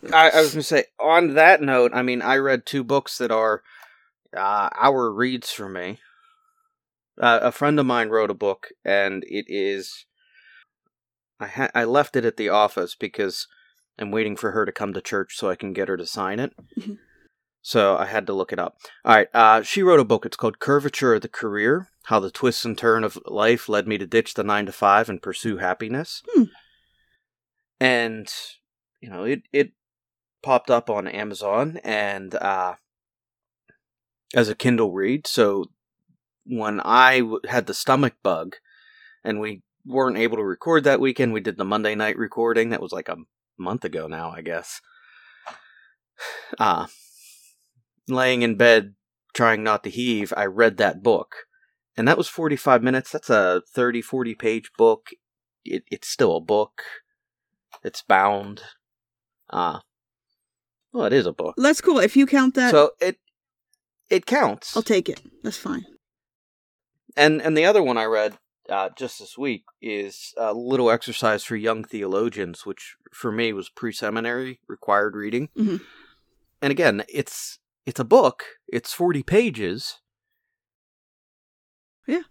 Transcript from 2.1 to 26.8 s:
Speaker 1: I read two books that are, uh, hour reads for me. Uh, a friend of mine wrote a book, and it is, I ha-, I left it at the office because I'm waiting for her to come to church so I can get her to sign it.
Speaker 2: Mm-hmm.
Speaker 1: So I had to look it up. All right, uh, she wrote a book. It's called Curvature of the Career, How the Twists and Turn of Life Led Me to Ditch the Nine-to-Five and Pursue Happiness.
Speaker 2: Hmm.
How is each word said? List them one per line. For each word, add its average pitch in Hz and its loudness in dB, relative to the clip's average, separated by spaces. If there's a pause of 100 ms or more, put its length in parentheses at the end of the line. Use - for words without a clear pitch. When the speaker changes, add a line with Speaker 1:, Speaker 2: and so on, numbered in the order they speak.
Speaker 1:
I 131 2
read 135 0
two 139 -4
books 135 -2
that 120 -2
are, 110 0 (760)
uh, 101 0
hour 123 2
reads 123 -4
for 101 -12
me. 92 -10 (1200)
Uh, 117 4
a 120 0
friend 147 0
of 139 2
mine 120 0
wrote 110 0
a 101 -4
book, 98 -4 (160)
and 98 0
it 104 -8
is, 98 -6 (1300)
I 107 -12
ha-, 135 -4
I 120 0
left 139 0
it 120 0
at 113 0
the 107 -2
office 101 0
because 98 -6 (520)
I'm 104 -10
waiting 107 -4
for 107 -6
her 107 0
to - -8
come 101 -6
to 95 -6
church - -6
so 101 -4
I 90 -4
can 98 -10
get 95 -4
her 95 -2
to 87 -10
sign 98 -6
it. 127 -6 (260)
Speaker 2:
Mm-hmm. 202 -12 (680)
Speaker 1:
So 98 2
I - -2
had 104 -6
to 104 -6
look 92 -4
it 92 -6
up. 87 -8 (280)
All 117 6
right, 107 6
uh, 110 8
she 196 -2
wrote 175 8
a 127 4
book. 110 0
It's 110 -10
called 110 -4
Curvature 139 0
of 104 0
the 117 -10
Career, 113 -2 (160)
How 110 2
the 95 -6
Twists - -2
and 113 -6
Turn 113 2
of 101 -4
Life 113 0
Led 104 -2
Me 107 -2
to 95 -8
Ditch 113 0
the 107 -4
Nine-to-Five 104 2
and 95 -10
Pursue 101 -6
Happiness. 110 -6 (120)
Speaker 2:
Hmm. 294 6 (1400)